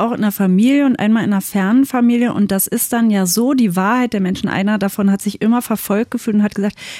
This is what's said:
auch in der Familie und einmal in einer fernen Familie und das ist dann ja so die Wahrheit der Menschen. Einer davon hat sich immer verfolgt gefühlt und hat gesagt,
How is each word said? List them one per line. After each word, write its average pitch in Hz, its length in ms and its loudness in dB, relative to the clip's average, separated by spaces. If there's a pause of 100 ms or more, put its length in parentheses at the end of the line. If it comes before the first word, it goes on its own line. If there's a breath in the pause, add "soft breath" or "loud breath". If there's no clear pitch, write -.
auch 233 60 -2
in 233 100 -4
der 208 100 0
Familie 214 540 2
und 262 120 2
einmal 220 260 2
in 202 100 0
einer 196 80 0
fernen 208 460 0
Familie 240 460 0
und 202 180 0
das 190 160 -2
ist - 260 -4
dann 226 160 2
ja 196 160 2
so 233 300 0
die 220 200 2
Wahrheit 240 380 0
der 202 80 -2
Menschen. 185 260 -2
Einer 202 300 0
davon 202 320 0
hat 196 140 0
sich 202 180 -4
immer 233 220 2
verfolgt 208 480 -2
gefühlt 226 240 -4
und 208 80 4
hat 208 100 -2
gesagt, 202 220 -4 (240 loud breath)